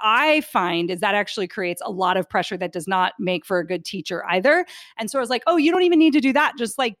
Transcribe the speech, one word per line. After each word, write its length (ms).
I 380
find 500
is 100
that 140
actually 320
creates 380
a 60
lot 260
of 100
pressure 300
that 160
does 160
not 300
make 260
for 140
a 80
good 180
teacher 460
either. 340
And 140
so 80
I 20
was 100
like, 160
"Oh, 120
you 120
don't 120
even 160
need 160
to 60
do 120
that. 240
Just, 220
like, 220